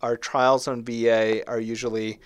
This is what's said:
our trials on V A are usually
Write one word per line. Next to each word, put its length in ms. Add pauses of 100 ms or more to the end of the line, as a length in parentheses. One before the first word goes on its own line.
our 140
trials 540
on 140
V 260
A 340
are 160
usually 680